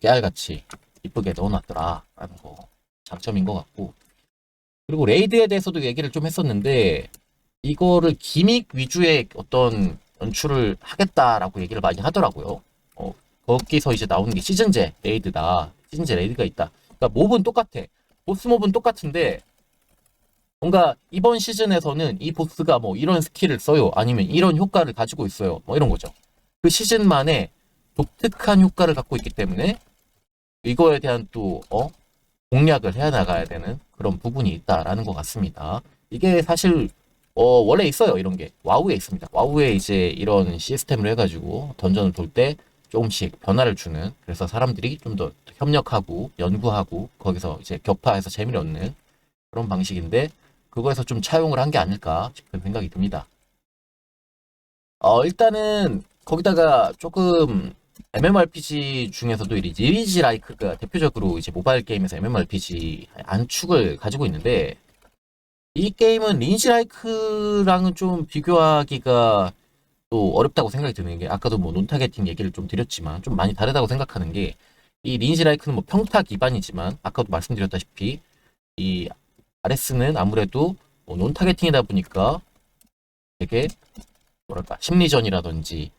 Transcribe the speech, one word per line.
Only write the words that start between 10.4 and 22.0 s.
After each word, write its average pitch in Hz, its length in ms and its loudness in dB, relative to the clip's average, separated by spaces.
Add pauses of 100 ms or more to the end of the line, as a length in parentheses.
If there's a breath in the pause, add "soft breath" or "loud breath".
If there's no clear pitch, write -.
하겠다라고 113 840 0
얘기를 98 180 -6
많이 85 200 0
하더라고요. 113 640 -2 (340)
어, - 180 -10 (320)
거기서 127 480 2
이제 110 120 -2
나오는 98 260 0
게 180 80 -2
시즌제 185 600 2
레이드다, 90 720 -2 (180)
시즌제 156 260 -4
레이드가 107 280 -2
있다. - 260 -6 (280 soft breath)
그러니까 131 100 2
몹은 196 340 2
똑같아, 214 420 -2 (420)
보스 196 220 -6
몹은 208 240 4
똑같은데 170 680 -2 (1200)
뭔가 170 340 4 (160)
이번 226 280 0
시즌에서는 180 840 -2